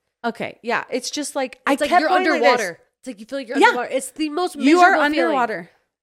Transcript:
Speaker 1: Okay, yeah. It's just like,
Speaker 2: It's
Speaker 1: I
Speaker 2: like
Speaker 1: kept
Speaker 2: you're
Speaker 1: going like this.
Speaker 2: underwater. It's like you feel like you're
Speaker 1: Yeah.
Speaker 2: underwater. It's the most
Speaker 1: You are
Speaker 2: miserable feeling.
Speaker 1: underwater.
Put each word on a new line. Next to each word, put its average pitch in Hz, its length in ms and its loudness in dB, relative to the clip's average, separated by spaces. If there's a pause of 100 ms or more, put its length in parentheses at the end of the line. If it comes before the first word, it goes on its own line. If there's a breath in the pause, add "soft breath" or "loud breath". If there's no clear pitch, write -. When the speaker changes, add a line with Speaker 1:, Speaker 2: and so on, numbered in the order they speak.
(240)
Speaker 1:
Okay, 220 380 -8
yeah. 226 280 -4
It's 254 200 -6
just 294 240 -8
like, 262 220 -6
Speaker 2:
It's - 100 -20
Speaker 1:
I 262 60 -2
Speaker 2:
like 285 180 -2
Speaker 1:
kept 349 100 6
Speaker 2:
you're 311 80 0
Speaker 1:
going 370 160 2
like 320 160 0
this. 240 120 6
Speaker 2:
underwater. 202 280 -4 (200)
It's - 80 -18
like 208 120 -16
you 220 60 -18
feel 277 140 -10
like 220 80 -14
you're 277 100 -4
Speaker 1:
Yeah. - 100 6
Speaker 2:
underwater. 247 220 -2
It's 254 220 -6
the 311 160 -4
most 349 280 -4
Speaker 1:
You 294 240 4
are 359 120 8
Speaker 2:
miserable - 0 -
feeling. 311 120 2 (200)
Speaker 1:
underwater. 233 460 -2 (320)